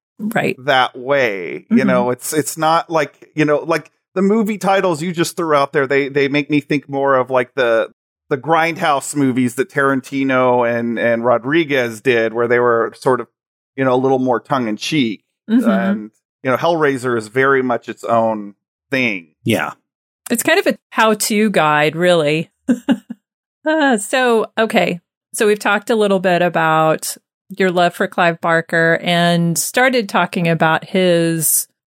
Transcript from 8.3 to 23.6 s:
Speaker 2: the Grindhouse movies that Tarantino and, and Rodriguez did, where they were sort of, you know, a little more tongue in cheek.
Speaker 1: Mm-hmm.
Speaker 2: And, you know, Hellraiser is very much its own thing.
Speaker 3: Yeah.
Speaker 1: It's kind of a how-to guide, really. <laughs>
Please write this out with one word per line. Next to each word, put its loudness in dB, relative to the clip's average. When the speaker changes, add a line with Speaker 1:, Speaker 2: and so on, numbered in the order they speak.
Speaker 2:
the -2
Grindhouse -2
movies 0
that -4
Tarantino 0
and, -4
and 0
Rodriguez 0
did, 2
where 0
they 4
were 2
sort 0
of, -10
you -2
know, 2
a 2
little 2
more 0
tongue -4
in -4
cheek. -4
Speaker 1:
Mm-hmm. 2
Speaker 2:
And, -2
you -2
know, 2
Hellraiser 0
is -6
very 2
much -4
its -12
own -2
thing. -4
Speaker 3:
Yeah. -2
Speaker 1:
It's -2
kind 2
of 0
a -2
how-to 0
guide, 2
really. 2
<laughs> 2